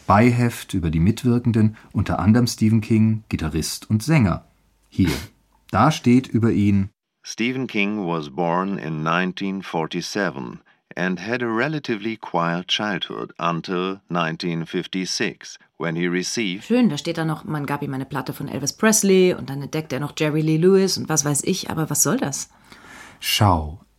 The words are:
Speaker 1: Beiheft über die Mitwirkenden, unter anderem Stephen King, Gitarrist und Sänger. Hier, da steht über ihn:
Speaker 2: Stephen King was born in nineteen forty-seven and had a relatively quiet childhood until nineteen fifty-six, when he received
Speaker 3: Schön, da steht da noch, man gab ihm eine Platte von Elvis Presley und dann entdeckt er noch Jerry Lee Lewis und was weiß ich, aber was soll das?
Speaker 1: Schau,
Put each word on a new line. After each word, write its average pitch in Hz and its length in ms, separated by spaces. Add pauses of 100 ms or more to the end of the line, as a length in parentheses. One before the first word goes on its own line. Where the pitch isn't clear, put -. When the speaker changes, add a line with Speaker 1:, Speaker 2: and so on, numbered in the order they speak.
Speaker 1:
Beiheft 120 680
über 85 160
die 80 100
Mitwirkenden, 113 800 (140)
unter 95 260
anderem 120 300
Stephen 110 340
King, 110 480
Gitarrist - 580
und 110 140
Sänger. 120 440 (440)
Hier, - 220 (600)
da 120 200
steht 127 360
über 113 240
ihn: 101 380 (340)
Speaker 2:
Stephen 127 440
King 104 400
was 80 220
born 90 480
in 78 260
nineteen 92 580
forty-seven 80 1000 (360)
and 92 240
had 123 240
a 117 40
relatively 113 680
quiet 85 500
childhood 87 680
until 90 720
nineteen 85 580
fifty-six, - 920 (200)
when 82 200
he 87 100
received 90 580
Speaker 3:
Schön, 240 240
da 151 80
steht 165 200
da 160 80
noch, 156 180
man 151 220
gab 143 160
ihm 143 120
eine 131 120
Platte 135 260
von 147 160
Elvis 135 260
Presley 190 600
und 127 160
dann 139 120
entdeckt 156 300
er 127 80
noch 143 180
Jerry 156 240
Lee 156 160
Lewis 190 400
und - 120
was 151 160
weiß 147 180
ich, - 260
aber 156 200
was 147 140
soll 160 140
das? - 300 (720)
Speaker 1:
Schau, 82 640 (180)